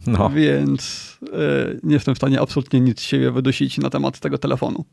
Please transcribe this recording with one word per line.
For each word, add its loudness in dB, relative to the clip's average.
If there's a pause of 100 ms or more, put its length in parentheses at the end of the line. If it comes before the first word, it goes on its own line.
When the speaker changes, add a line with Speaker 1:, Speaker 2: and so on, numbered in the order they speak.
Speaker 1:
No. 4
Speaker 2:
więc, 0
y, -2
nie 2
jestem 2
w -6
stanie 2
absolutnie 0
nic 2
z -12
siebie 0
wydusić -2
na -2
temat -4
tego -4
telefonu. -4